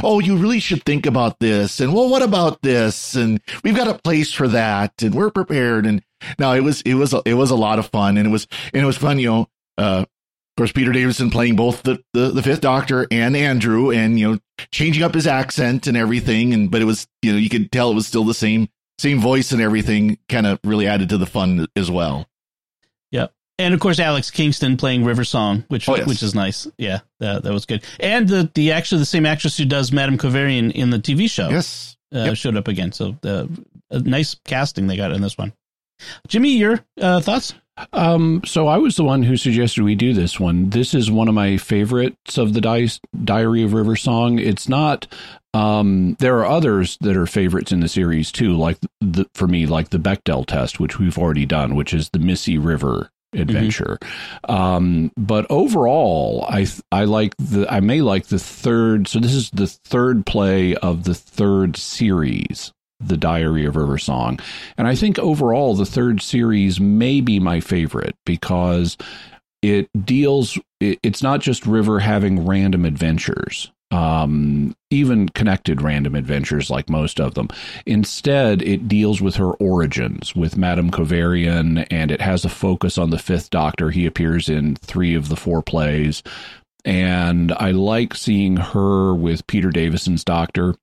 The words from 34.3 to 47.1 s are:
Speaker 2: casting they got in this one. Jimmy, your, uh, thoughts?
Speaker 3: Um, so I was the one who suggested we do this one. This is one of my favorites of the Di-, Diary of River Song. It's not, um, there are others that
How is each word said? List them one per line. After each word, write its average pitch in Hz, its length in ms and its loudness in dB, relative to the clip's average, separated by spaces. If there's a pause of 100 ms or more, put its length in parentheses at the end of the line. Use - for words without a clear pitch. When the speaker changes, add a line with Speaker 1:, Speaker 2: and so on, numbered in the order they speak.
Speaker 2:
casting 131 440 -4
they 95 100 -2
got 95 160 -4
in 98 80 -2
this 101 160 -4
one. 104 160 -8 (760)
Jimmy, 254 300 2
your, 220 260 2 (160)
uh, 180 220 2
thoughts? 220 320 -4 (400)
Speaker 3:
Um, 165 520 2
so 156 220 0
I 151 100 4
was 294 200 2
the 160 80 2
one 135 180 2
who 123 140 4
suggested 117 460 2
we 104 120 2
do 120 180 2
this 87 240 0
one. 90 320 2
This 120 240 0
is 117 160 2
one 110 200 2
of 107 40 4
my 98 220 2
favorites 113 840 -2
of 110 160 2
the 113 60 0
Di-, 113 300 2 (340)
Diary 113 400 2
of 104 80 2
River 110 240 2
Song. 120 420 0
It's 107 300 -2
not, 139 400 0 (460)
um, 104 680 2
there 127 200 2
are 107 60 2
others 113 540 0
that 101 160 0